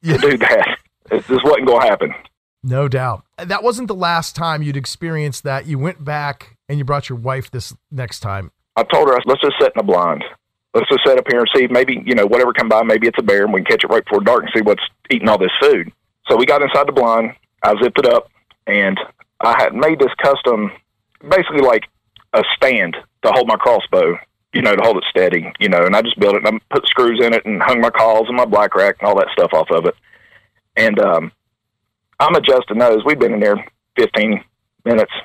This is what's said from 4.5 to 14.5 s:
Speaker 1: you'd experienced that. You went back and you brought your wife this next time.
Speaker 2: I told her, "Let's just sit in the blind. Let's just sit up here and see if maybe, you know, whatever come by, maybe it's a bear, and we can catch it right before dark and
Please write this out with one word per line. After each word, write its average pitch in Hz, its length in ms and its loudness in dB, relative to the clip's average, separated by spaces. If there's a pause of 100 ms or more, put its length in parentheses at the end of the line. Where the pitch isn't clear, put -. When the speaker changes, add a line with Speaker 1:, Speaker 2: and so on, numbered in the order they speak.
Speaker 1:
you'd 143 140 -6
experienced 151 680 -8
that. 135 220 -6
You 147 120 -6
went 156 260 -6
back 147 540 -10 (100)
and 147 80 -6
you 143 80 -4
brought 139 240 -6
your 123 100 -12
wife 131 320 -8
this - 240 -12 (160)
next 127 300 -12
time. 98 320 -10 (240)
Speaker 2:
I 113 60 0
told 160 260 2
her, 127 160 4
"Let's 135 160 0
just 143 180 0
sit 139 160 4
in - 40 -4
the 110 60 -2
blind. 87 380 0 (500)
Let's 113 160 0
just 131 180 0
sit 135 100 4
up 127 140 0
here 120 80 0
and 123 160 0
see 131 80 4
if 120 80 -2
maybe, 123 340 0
you 120 120 0
know, 101 100 2
whatever 120 260 2
come 120 160 -2
by, 110 140 2
maybe 113 240 0
it's 113 100 -2
a - 60 -2
bear, 101 220 2
and 107 80 -2
we 95 80 0
can 85 60 -8
catch 110 180 0
it 107 60 -4
right 110 140 2
before 101 160 0
dark 113 220 2
and - 100 -12